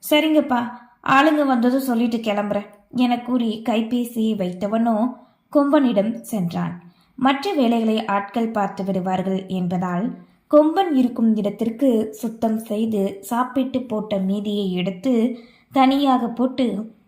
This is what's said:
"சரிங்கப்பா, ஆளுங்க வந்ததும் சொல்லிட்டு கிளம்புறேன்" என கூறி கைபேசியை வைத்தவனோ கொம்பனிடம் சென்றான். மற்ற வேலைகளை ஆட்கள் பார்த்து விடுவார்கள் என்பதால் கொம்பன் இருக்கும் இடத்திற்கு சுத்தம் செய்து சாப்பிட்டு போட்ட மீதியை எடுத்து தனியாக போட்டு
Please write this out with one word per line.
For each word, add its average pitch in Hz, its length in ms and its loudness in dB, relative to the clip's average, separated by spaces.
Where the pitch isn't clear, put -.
"சரிங்கப்பா, 302 580 2
ஆளுங்க 294 380 4
வந்ததும் 254 420 2
சொல்லிட்டு 233 300 0
கிளம்புறேன்" 208 520 -4
என 240 240 2
கூறி 233 460 -2
கைபேசியை 226 720 0
வைத்தவனோ 202 600 0
கொம்பனிடம் 262 760 2
சென்றான். 175 500 -4
மற்ற 277 380 0
வேலைகளை 226 520 0
ஆட்கள் 208 460 -2
பார்த்து 196 320 -2
விடுவார்கள் 190 640 -2
என்பதால் 185 580 -2
கொம்பன் 320 420 4
இருக்கும் 226 420 2
இடத்திற்கு 220 540 0
சுத்தம் 220 480 -4
செய்து 214 640 -2
சாப்பிட்டு 254 600 -2
போட்ட 214 360 -4
மீதியை 202 560 -2
எடுத்து 214 680 0
தனியாக 269 560 2
போட்டு 254 380 -2